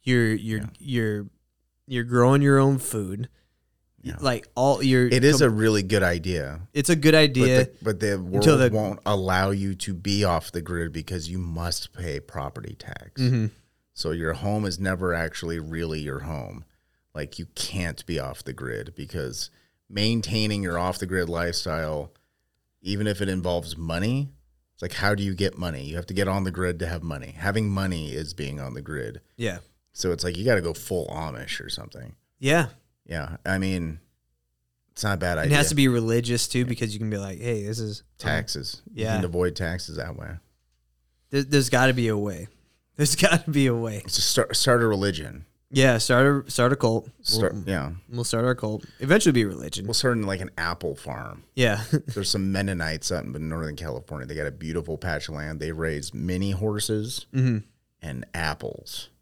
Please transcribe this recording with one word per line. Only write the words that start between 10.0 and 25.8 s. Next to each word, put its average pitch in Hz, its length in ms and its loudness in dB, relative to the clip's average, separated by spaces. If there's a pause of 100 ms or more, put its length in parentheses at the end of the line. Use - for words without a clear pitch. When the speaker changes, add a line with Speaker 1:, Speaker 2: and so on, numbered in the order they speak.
Speaker 2:
off 85 280 2
the 87 100 -4
grid 85 300 -4
because 82 380 -8
you 92 80 -4
must 85 540 -4
pay 78 260 -8
property - 560 -10
tax. - 480 -14
Speaker 1:
Mm-hmm. 120 240 2 (480)
Speaker 2:
So - 160 -4
your 80 220 -2
home 104 320 -2
is 87 160 -4
never 92 340 0
actually 82 460 -4
really 80 400 -4
your 67 200 -6
home. 67 440 -8 (500)
Like, 71 240 -8
you 82 160 -10
can't 87 520 -6
be 82 120 -4
off 65 240 -8
the 65 120 -10
grid 58 420 -10
because - 540 -8 (380)
maintaining 107 720 0
your 85 160 -2
off 90 200 -2
the 98 80 -4
grid 90 220 -2
lifestyle, 82 840 -4 (680)
even 101 260 -2
if 98 140 -2
it 98 80 0
involves 87 480 -2
money, 101 540 -2 (420)
it's - 100 -14
like, 92 120 -8
how 104 200 2
do 101 80 -2
you 98 120 -2
get 95 240 -2
money? 80 260 -6